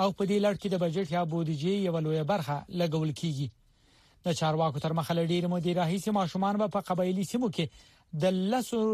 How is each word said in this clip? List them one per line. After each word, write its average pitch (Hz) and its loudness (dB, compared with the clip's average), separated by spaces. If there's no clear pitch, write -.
او 196 4
په 202 -4
دې 202 2
لړ 202 4
کې 208 -4
د 190 2
بجټ 175 0
یا 175 2
بودیجې 160 0
یوه 165 0
لویه 156 0
برخه 143 -2
لګول 160 0
کیږي. 143 -2
د 170 0
چارواکو 156 0
تر 160 0
مخه 165 -2
له 170 2
ډېرې 175 0
مودې 175 0
راهیسې 190 0
ماشومان 196 0
به 214 2
په 196 -4
قبایلي 185 0
سیمو 240 0
کې 165 -2
د 185 2
لسو 233 -2